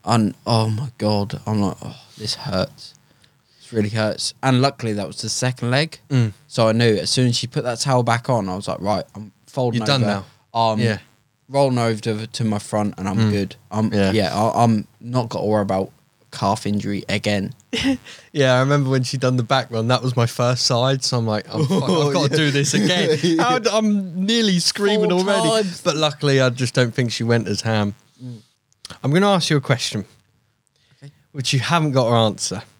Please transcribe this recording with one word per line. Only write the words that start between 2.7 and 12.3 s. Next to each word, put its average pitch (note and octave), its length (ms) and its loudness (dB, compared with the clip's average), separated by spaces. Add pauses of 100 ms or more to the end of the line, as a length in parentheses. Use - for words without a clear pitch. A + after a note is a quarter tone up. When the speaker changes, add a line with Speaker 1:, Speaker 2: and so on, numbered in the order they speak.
Speaker 1:
This - 140 -20
really G#2 160 0
hurts." A2 520 -2
And B2+ 200 2
luckily B2 320 -2
that G2+ 120 -4
was - 160 -12
the A2 80 -8
second B2 420 -4
leg. D3 280 -2 (100)
Speaker 2:
Mm. A#2+ 220 2 (160)
Speaker 1:
So A2+ 220 2
I - 20 4
knew A2+ 260 4
as E2 120 -4
soon B2+ 180 2
as A#2 100 0
she - 80 -4
put C3+ 200 -6
that A#2 160 -4
towel B2+ 220 2
back A#2+ 260 0
on, A2 200 0
I F#2 60 -4
was G2 140 -8
like, - 120 -6
"Right, G2+ 220 -2 (120)
I'm G#2+ 160 -14 (160)
folding A#2+ 340 -2
Speaker 2:
You're A2 60 -2
done C3 160 2
Speaker 1:
over. G#2 80 2
Speaker 2:
now. G2 140 -4 (460)
Speaker 1:
I'm G#2+ 80 0
Speaker 2:
Yeah. A2+ 200 0 (500)
Speaker 1:
rolling C3+ 280 2
over A2+ 240 0
to, A2 260 -4
to - 180 -6